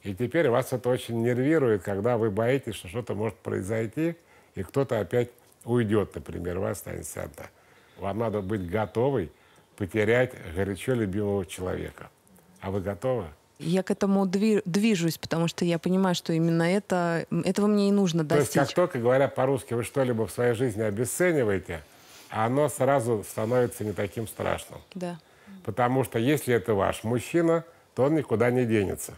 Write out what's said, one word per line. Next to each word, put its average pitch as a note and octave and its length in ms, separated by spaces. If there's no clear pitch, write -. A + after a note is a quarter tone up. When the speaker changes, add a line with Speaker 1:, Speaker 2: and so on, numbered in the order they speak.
Speaker 1:
И G2+ 120
теперь B2+ 340
вас B2 240
это B2 160
очень A#2 320
нервирует, B2 600
когда G#2 340
вы A2 140
боитесь, A2+ 440
что - 120
что-то G#2 280
может G#2 220
произойти, A2+ 760
и G2 80
кто-то B2+ 360
опять A#2+ 300
уйдёт, A2 520
например, E2+ 440
вы G#2+ 100
останетесь F2 460
одна. - 300
Вам G2 220
надо G#2+ 220
быть F#2+ 280
готовой G#2+ 640
потерять A2 560
горячо G2 380
любимого G2+ 520
человека. E2+ 640
А F#2+ 120
вы G2 100
готовы? G2+ 460
Speaker 2:
Я E3+ 240
к - 80
этому G3 340
дви-, G3+ 400
движусь, F3 520
потому E3 300
что - 160
я E3+ 160
понимаю, F#3 360
что - 180
именно E3 300
это, E3+ 680
м, E3+ 120
этого G3+ 260
мне G#3 220
и - 20
нужно F3 340
Speaker 1:
То D3 100
есть, C#3+ 160
как C#3 120
Speaker 2:
достичь. C3 120
Speaker 1:
только, F3 240
говоря B2+ 300
по-русски, C3 440
вы A#2 100
что-либо A#2+ 420
в F#2+ 60
своей B2 220
жизни A2 280
обесцениваете, A2 1000
оно A#2+ 380
сразу B2 640
становится A#2 560
не G#2 80
таким G#2 340
страшным. - 540
Speaker 2:
Да. F3 220
Speaker 1:
Потому B2 400
что A2+ 160
если B2+ 340
это A2+ 200
ваш F#2 320
мужчина, E3 580
то - 100
он D3 100
никуда A#2+ 360
не B2+ 140
денется. G2+ 520